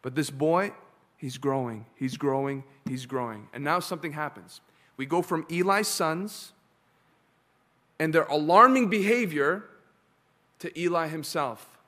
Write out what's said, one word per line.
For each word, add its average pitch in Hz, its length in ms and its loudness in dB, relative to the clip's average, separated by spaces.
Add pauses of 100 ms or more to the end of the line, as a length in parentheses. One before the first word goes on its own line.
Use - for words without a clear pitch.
But 127 120 -8
this 139 140 -2
boy, 160 440 0 (440)
he's 131 220 -10
growing, 127 560 -4
he's 131 220 -6
growing, 135 480 -2 (200)
he's 127 220 -8
growing. 117 480 -8
And 131 100 -10
now 165 160 0
something 165 320 -8
happens. 139 480 -10 (380)
We 135 80 -6
go 170 160 0
from 165 280 -4
Eli's 196 380 0
sons 175 640 -4 (1500)
and 160 160 -2
their 165 100 4
alarming 202 680 8
behavior 196 760 0 (960)
to 160 180 -10
Eli 165 300 0
himself. 147 580 -6 (220)